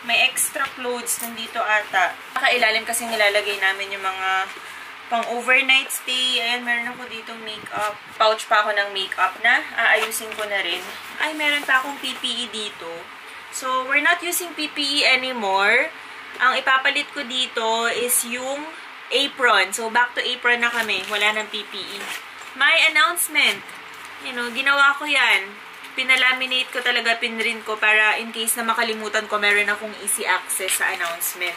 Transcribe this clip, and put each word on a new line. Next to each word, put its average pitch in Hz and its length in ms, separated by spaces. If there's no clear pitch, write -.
May 240 240
extra 269 480
clothes 247 480
nandito 226 400
ata. 208 480
Nakailalim 240 480
kasi 233 240
nilalagay 208 560
namin 196 320
yung 196 80
mga 190 260
pang 233 240
overnight 262 560
stay. 254 560
Ayan, 240 240
meron 240 240
ako 247 160
ditong 226 400
makeup. 214 480
Pouch 214 320
pa 214 160
ako 208 80
ng 202 160
makeup 190 480
na. 254 240
Aayusin 220 560
ko 214 80
na 202 160
rin. 175 240
Ay, 311 160
meron 294 240
pa 262 160
akong 277 240
P 254 160
P - 60
E 240 260
dito. 208 400
So, 262 320
we're 285 160
not 339 160
using 349 380
P 302 100
P 285 320
E 254 80
anymore. 240 800
Ang 247 240
ipapalit 277 480
ko 285 160
dito 233 640
is 240 320
yung 254 400
apron. 226 640
So, 226 160
back 240 240
to 254 80
apron 240 400
na 240 80
kami. 214 400
Wala 208 240
nang 208 160
P 214 160
P - 80
E. 202 240
May 302 320
announcement. 311 720
You 269 80
know, 240 240
ginawa 277 400
ko 302 80
yan. 226 480
Pinalaminate 254 800
ko 262 80
talaga, 233 400
pinrint 226 480
ko 220 80
para 214 400
in 226 160
case 226 240
na 233 80
makalimutan 220 640
ko, 208 160
meron 208 240
akong 208 320
easy 208 240
access - 560
sa 170 160
announcement. 175 600